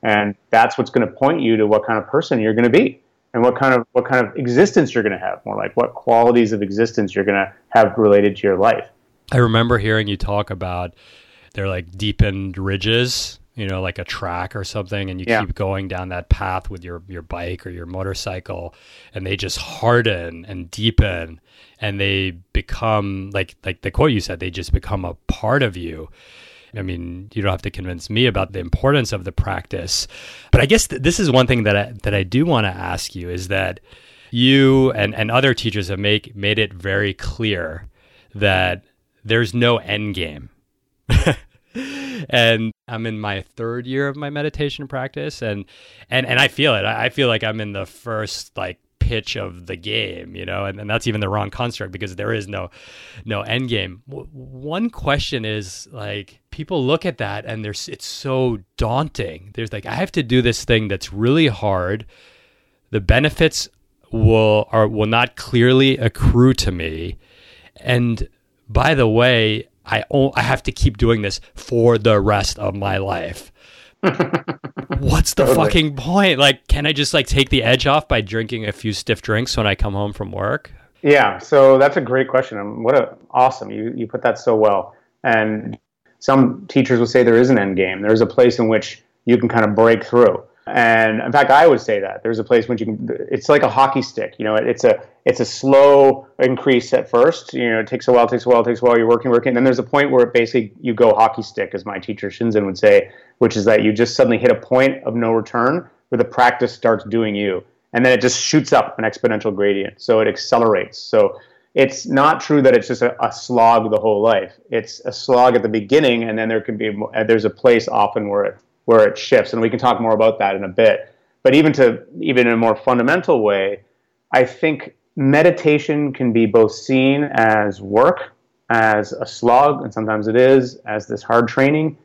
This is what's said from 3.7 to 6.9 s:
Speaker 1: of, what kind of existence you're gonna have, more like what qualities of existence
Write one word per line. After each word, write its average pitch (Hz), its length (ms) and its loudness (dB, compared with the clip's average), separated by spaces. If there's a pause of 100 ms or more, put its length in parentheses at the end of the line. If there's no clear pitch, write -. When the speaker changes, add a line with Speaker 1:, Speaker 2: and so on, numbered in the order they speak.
Speaker 1:
of, 120 180 0
what 123 140 0
kind 127 200 2
of - 100 -12
existence 143 580 2
you're 113 100 0
gonna 98 140 -2
have, 95 260 -8
more 104 120 -8
like 101 200 -6
what 117 180 0
qualities 117 580 4
of 104 100 -4
existence 104 520 -2